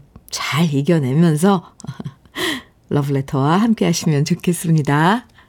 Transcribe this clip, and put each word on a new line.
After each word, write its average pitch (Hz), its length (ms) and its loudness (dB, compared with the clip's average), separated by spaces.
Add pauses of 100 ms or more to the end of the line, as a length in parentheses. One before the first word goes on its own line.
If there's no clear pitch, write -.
(300)
잘 151 420 -2
이겨내면서 156 1000 2 (560)
<laughs> - 600 -8
러브레터와 139 680 0
함께 214 300 2
하시면 160 380 0
좋겠습니다. 165 1000 0 (220)